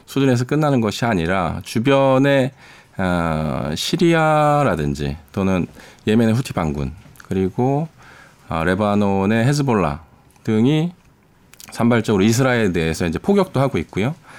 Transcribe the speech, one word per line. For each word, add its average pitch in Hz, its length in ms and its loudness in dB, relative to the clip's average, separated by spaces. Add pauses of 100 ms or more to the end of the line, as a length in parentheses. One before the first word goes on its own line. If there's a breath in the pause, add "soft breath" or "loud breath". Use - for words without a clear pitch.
수준에서 127 400 0
끝나는 143 340 0
것이 107 240 -2
아니라, 90 640 0
주변에, 135 880 2 (420 loud breath)
아, 80 800 -2
시리아라든지 147 1400 0 (160)
또는 95 340 0 (400 loud breath)
예멘의 113 280 2
후티 123 180 -4
반군, 73 400 -4 (340)
그리고, 131 640 -2 (580 loud breath)
아, 82 160 -4
레바논의 101 840 0
헤즈볼라 123 600 0 (400)
등이 143 480 0 (760)
산발적으로 113 540 2
이스라엘에 117 480 2
대해서 82 340 -2
이제 85 140 -2
포격도 196 400 0
하고 135 180 0
있고요. 120 380 -4 (240 loud breath)